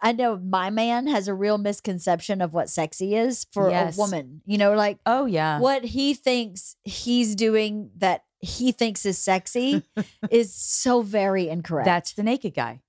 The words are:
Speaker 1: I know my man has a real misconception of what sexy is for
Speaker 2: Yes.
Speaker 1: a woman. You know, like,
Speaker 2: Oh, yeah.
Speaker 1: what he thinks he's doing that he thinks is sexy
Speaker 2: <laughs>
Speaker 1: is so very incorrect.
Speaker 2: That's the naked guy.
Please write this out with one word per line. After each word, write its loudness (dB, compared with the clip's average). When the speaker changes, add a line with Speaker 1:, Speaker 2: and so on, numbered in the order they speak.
Speaker 1:
I 2
know 0
my -2
man 0
has 0
a -2
real 2
misconception -2
of -2
what 0
sexy -2
is 0
for 2
Speaker 2:
Yes. 0
Speaker 1:
a -2
woman. -2
You 0
know, 6
like, 2
Speaker 2:
Oh, 2
yeah. 0
Speaker 1:
what 2
he 0
thinks -2
he's 0
doing 0
that 0
he -4
thinks -2
is -2
sexy 0
Speaker 2:
<laughs> -10
Speaker 1:
is 4
so 0
very 0
incorrect. -2
Speaker 2:
That's 2
the -4
naked -2
guy. -6